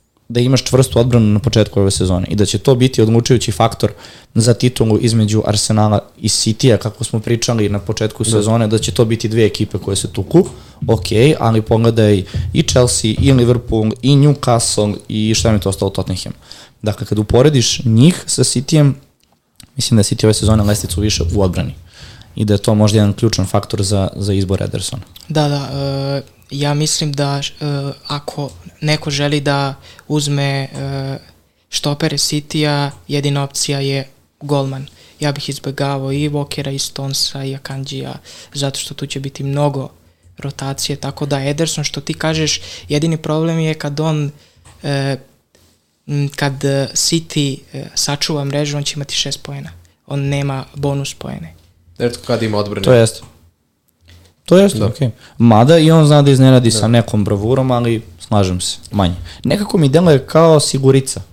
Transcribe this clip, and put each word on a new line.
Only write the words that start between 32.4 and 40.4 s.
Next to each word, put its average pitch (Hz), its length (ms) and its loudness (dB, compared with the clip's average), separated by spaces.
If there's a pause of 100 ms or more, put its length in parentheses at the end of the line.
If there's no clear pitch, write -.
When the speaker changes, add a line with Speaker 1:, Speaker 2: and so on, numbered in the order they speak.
Speaker 3:
jedina 143 360 -2
opcija 139 360 -4
je 135 280 -4 (340)
golman. 139 460 -4 (320)
Ja 151 120 -2
bih 143 180 -8
izbegavao 139 640 -6
i 147 180 -2
Walkera, 143 420 -6
i 139 80 -6
Stonesa, - 640 -6
i 135 120 -8
Akanjija, 135 600 -10 (380)
zato 143 260 -4
što - 140 -10
tu - 120 -8
će 139 140 -10
biti 135 240 -10
mnogo 139 460 -2 (480)
rotacije, 139 580 -8